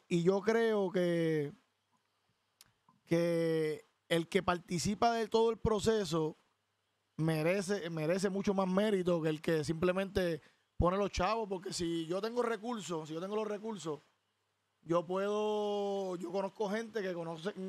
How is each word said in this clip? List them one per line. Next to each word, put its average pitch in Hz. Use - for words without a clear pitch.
y 175
yo 190
creo 220
que, 165
que 165
el 170
que 185
participa 180
de 226
todo 226
el 226
proceso 196
merece, 165
merece 170
mucho 196
más 190
mérito 185
que 160
el 156
que 160
simplemente 180
pone 180
los 202
chavos, 214
porque 190
si 165
yo 180
tengo 233
recursos, 202
si 151
yo 160
tengo 196
los 214
recursos, 196
yo 165
puedo, 202
yo 175
conozco 196
gente 220
que 185
conoce 165